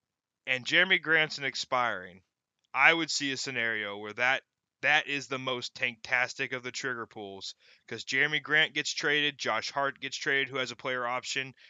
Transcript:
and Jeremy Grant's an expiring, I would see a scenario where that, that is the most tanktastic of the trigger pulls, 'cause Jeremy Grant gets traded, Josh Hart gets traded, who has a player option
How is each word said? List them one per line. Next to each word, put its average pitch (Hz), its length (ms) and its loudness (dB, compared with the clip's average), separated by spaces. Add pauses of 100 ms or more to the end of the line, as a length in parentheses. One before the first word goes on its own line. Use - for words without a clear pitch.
(480)
and 127 160 0
Jeremy 180 340 4
Grant's 160 400 2
an 143 60 -6
expiring, 107 800 -2 (520)
I 143 180 8
would 165 180 0
see 143 200 0
a 131 60 -2
scenario 113 640 -2
where 104 160 -10
that, 123 280 2 (400)
that 147 240 4
is 139 200 -4
the 131 120 -4
most 127 360 -4
tanktastic 123 800 -2
of 123 60 -8
the 123 100 -6
trigger 120 340 -4
pulls, 98 480 -12 (320)
'cause 113 160 -8
Jeremy 147 380 2
Grant 147 320 2
gets 147 200 -2
traded, 147 460 2
Josh 110 320 0
Hart 139 300 -2
gets 135 160 -8
traded, 139 320 0
who 131 80 -6
has 127 140 -2
a 117 60 -10
player 127 300 -4
option 127 480 -4 (160)